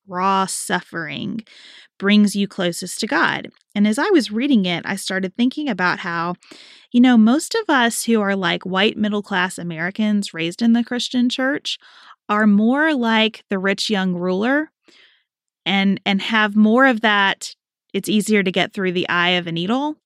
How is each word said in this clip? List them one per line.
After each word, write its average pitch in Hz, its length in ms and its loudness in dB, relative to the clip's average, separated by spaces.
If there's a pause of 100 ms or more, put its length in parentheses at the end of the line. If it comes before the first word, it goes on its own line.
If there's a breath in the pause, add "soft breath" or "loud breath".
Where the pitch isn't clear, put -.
raw 190 380 0
suffering 170 960 -8 (540 loud breath)
brings 208 380 4
you 202 120 -2
closest 180 520 -6
to 220 80 -4
God. 277 400 -2 (260)
And 208 140 2
as 214 100 0
I 330 120 0
was 294 200 2
reading 226 360 2
it, 175 200 -4
I 196 120 -6
started 190 380 -6
thinking 262 340 -2
about 180 300 -2
how, 170 360 -4 (560 loud breath)
you 240 100 4
know, 247 160 6
most 240 380 4
of 440 140 -4
us 240 340 0
who 226 180 0
are, 196 140 0
like, 180 280 -2
white 190 340 0
middle-class 202 600 -2
Americans 185 760 -4
raised 165 280 -6
in 233 120 4
the 240 100 2
Christian 247 460 -2
church 269 500 -4 (500 loud breath)
are 208 180 2
more 247 460 4
like 226 560 0
the 196 100 -2
rich 196 300 -2
young 190 240 0
ruler 202 580 -2 (920 soft breath)
and, 196 400 0
and 196 160 0
have 214 340 0
more 220 300 6
of 233 160 2
that, 202 540 0 (380)
"it's 190 160 -4
easier 214 320 2
to 185 100 -2
get - 220 -2
through 185 200 -4
the 180 140 -4
eye 175 240 0
of 180 140 -2
a 165 60 -8
needle," 240 440 -4 (100)